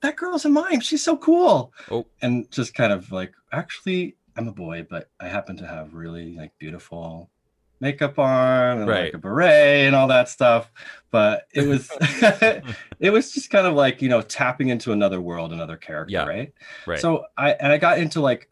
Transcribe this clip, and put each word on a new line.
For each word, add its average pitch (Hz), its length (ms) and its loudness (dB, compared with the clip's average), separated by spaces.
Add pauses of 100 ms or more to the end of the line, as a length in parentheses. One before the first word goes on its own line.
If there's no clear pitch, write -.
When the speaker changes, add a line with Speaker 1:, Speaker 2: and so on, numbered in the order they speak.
Speaker 1:
That 294 140 -4
girl's 359 300 -4
a 302 40 4
mime. 311 300 2
She's 294 240 -4
so 330 140 0
cool." 320 560 4 (180)
Speaker 2:
Oh. 117 160 -4 (160)
Speaker 1:
And 123 260 -2
just - 240 -4
kind 113 180 0
of 95 200 -4
like, 92 220 -8 (180)
"Actually, 180 640 -6 (200)
I'm 117 120 -8
a 110 40 -10
boy, 85 380 -12
but 85 300 -12
I - 80 -14
happen 98 300 -8
to 90 100 -16
have 78 260 -14
really, 82 420 -14
like, 78 220 -18
beautiful 82 720 -16 (500)
makeup 143 380 -4
on 127 600 2
and, 104 80 -4
Speaker 2:
Right. 98 180 0
Speaker 1:
like, 78 80 -6
a 80 60 -14
beret 143 680 6
and 139 100 4
all 135 120 4
that 127 200 4
stuff." 117 440 2 (400)
But 107 420 2
it 143 140 0
was, 135 280 -2
<laughs> 139 40 -12
Speaker 2:
<laughs> 202 640 2 (360)
Speaker 1:
it 190 120 2
was 214 200 2
just - 200 -10
kind 196 160 4
of 160 80 0
like, 135 260 2
you 135 80 0
know, 117 140 2
tapping 127 460 -4
into 120 220 -2
another 98 300 0
world, 85 320 -8
another 82 240 -10
character, 80 360 -12
Speaker 2:
Yeah. 82 120 -2
Speaker 1:
right? 98 260 -8 (360)
Speaker 2:
Right. 82 120 -4
Speaker 1:
So 160 260 -2 (120)
I, 143 160 2
and 143 180 0
I 151 60 4
got 170 220 2
into, 160 220 -2
like, 127 300 -2